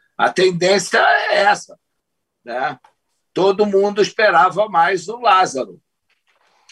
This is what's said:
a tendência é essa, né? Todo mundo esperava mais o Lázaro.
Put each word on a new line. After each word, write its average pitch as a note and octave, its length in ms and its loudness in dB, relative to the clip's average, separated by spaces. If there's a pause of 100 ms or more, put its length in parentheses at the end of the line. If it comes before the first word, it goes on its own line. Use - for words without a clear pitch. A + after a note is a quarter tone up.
(180)
a - 140 0
tendência F#3 680 0
é - 460 0
essa, - 340 -2 (680)
né? C3 360 -8 (540)
Todo G3 340 0
mundo G3+ 340 0
esperava F#3 680 2
mais F3 400 0
o A#3 120 -10
Lázaro. D#3 600 0 (920)